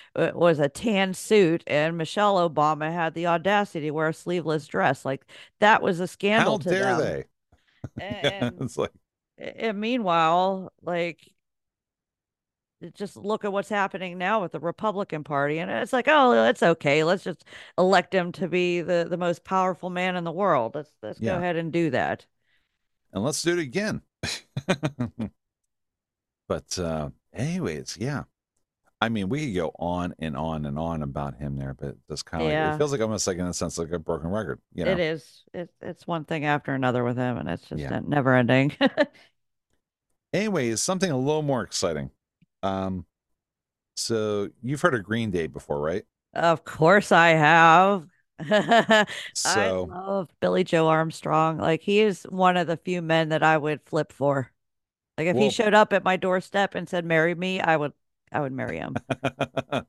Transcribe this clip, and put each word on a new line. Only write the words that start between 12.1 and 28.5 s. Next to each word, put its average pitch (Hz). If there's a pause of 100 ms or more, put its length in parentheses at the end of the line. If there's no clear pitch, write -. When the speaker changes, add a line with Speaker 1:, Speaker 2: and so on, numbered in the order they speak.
Speaker 1:
just -
look 208
at 202
what's 196
happening 190
now 196
with 160
the 156
Republican 175
Party. 147
And 175
it's 226
like, 247
"Oh, 277
that's 226
okay. 156
Let's 180
just 185 (340)
elect 185
him 175
to 170
be 175
the, 170
the 175
most 175
powerful 185
man 180
in 170
the 165
world. 156
Let's, - (120)
let's 107
go 110
Speaker 2:
Yeah. 113
Speaker 1:
ahead 175
and 165
do 170
that." 90 (880)
Speaker 2:
And 98
let's 147
do 170
it 175
again. 180 (200)
<laughs> - (1160)
But, 87
uh, 80 (220)
anyways, 131
yeah. 127 (760)